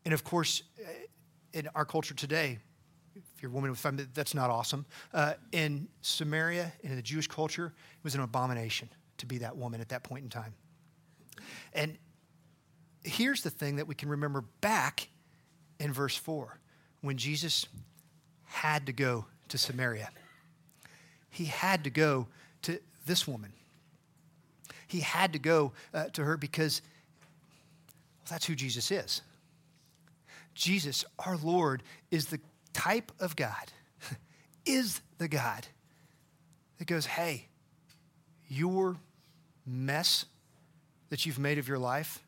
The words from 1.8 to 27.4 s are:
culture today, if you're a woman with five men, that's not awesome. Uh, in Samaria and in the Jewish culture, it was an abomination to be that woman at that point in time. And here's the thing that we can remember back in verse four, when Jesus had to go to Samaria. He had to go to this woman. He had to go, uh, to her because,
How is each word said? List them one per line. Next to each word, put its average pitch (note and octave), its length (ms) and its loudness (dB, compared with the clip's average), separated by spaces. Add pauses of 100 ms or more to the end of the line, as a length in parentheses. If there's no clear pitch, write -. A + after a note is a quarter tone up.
culture D3+ 280 -2
today, C#3 460 0 (560)
if - 260 -20
you're C3 80 -6
a A#2 40 -6
woman C#3 160 0
with B2 100 -4
five D3 140 0
men, C#3 200 -6
that's C#3+ 200 -2
not C3 160 4
awesome. A#2+ 360 0 (280)
Uh, D3+ 220 2 (160)
in D#3 360 0 (140)
Samaria E3 800 0
and C3+ 100 -6
in C3 60 -2
the B2+ 60 -6
Jewish D3+ 240 -2
culture, D#3 400 -2
it - 360 -18
was C#3 120 -4
an C#3 60 0
abomination A#2 680 -2 (280)
to - 80 -12
be B2 120 -4
that A#2+ 180 -4
woman A#2+ 240 -4
at A2+ 100 -8
that B2+ 140 -4
point C3 200 -10
in B2+ 60 -12
time. A2 240 -8 (1200)
And D#3 240 0 (1040)
here's A#3+ 380 0
the - 80 -2
thing C#3+ 280 -2
that D3+ 100 -4
we D3+ 80 -6
can C#3+ 140 -6
remember C#3+ 320 0 (180)
back F3+ 480 2 (720)
in C#3+ 140 0
verse C3+ 240 0
four, D3 420 -6 (420)
when C#3 160 -2
Jesus D3 500 0 (760)
had D3+ 440 0
to C3+ 60 -4
go A#2+ 320 2 (220)
to - 100 -4
Samaria. A#2+ 520 0 (1200)
He - 160 -4
had F3 400 2
to C#3 40 0
go C3+ 380 6 (360)
to E3+ 160 -2 (260)
this F3 220 2
woman. G#2 260 -8 (1300)
He F3+ 120 -2
had E3+ 340 4
to D3+ 60 -2
go, D3+ 340 6 (200)
uh, D#3 160 0
to D#3 140 -2
her D#3 140 4
because, D3 440 0 (1400)